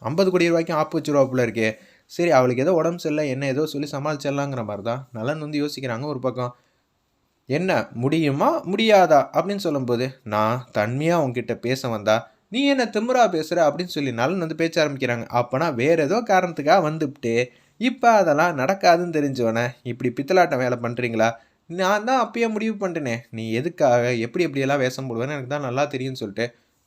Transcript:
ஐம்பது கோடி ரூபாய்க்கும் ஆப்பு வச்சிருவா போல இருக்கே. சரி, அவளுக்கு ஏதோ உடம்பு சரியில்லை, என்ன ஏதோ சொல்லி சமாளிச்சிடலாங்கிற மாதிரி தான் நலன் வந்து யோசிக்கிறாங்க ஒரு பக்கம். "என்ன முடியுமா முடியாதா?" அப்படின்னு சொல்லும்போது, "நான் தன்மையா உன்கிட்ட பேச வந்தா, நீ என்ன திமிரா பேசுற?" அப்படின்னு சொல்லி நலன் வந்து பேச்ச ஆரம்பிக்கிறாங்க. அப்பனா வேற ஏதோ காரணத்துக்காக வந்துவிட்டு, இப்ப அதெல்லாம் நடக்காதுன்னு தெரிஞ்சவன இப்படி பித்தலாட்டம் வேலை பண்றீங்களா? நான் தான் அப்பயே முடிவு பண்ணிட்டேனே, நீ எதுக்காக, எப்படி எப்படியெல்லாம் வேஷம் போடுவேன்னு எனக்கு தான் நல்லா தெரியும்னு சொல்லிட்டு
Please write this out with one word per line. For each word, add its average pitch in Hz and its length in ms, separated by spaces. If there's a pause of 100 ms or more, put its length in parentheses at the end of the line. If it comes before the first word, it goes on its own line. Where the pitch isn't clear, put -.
ஐம்பது 165 300
கோடி 170 200
ரூபாய்க்கும் 165 300
ஆப்பு 151 160
வச்சிருவா 143 300
போல 127 180
இருக்கே. 110 260 (400)
சரி, 170 200
அவளுக்கு 127 340
ஏதோ 180 100
உடம்பு 170 280
சரியில்லை, 151 260
என்ன 135 180
ஏதோ 135 200
சொல்லி 147 220
சமாளிச்சிடலாங்கிற 139 760
மாதிரி 104 200
தான் 120 180 (100)
நலன் 143 320
வந்து 151 140
யோசிக்கிறாங்க 135 480
ஒரு 139 140
பக்கம். 123 320 (960)
"என்ன 170 220 (240)
முடியுமா 147 560 (140)
முடியாதா?" 196 560 (120)
அப்படின்னு 196 320
சொல்லும்போது, 127 420 (180)
"நான் 107 360 (140)
தன்மையா 131 460
உன்கிட்ட 120 380
பேச 131 300
வந்தா, 107 280 (320)
நீ 233 180
என்ன 269 180
திமிரா 233 460
பேசுற?" 170 320
அப்படின்னு 160 320
சொல்லி 143 180
நலன் 151 320
வந்து 160 120
பேச்ச 165 220
ஆரம்பிக்கிறாங்க. 131 540
அப்பனா 131 420
வேற 143 280
ஏதோ 160 240
காரணத்துக்காக 180 560
வந்துவிட்டு, 151 520 (460)
இப்ப 247 320
அதெல்லாம் 170 460
நடக்காதுன்னு 175 580
தெரிஞ்சவன 123 440 (240)
இப்படி 127 260
பித்தலாட்டம் 147 520
வேலை 123 140
பண்றீங்களா? 117 520 (420)
நான் 190 340
தான் 254 160
அப்பயே 233 280
முடிவு 220 260
பண்ணிட்டேனே, 160 420 (140)
நீ 113 220
எதுக்காக, 127 500 (140)
எப்படி 117 280
எப்படியெல்லாம் 139 380
வேஷம் 131 260
போடுவேன்னு 123 280
எனக்கு 131 160
தான் 147 140
நல்லா 127 200
தெரியும்னு 131 340
சொல்லிட்டு 110 260 (400)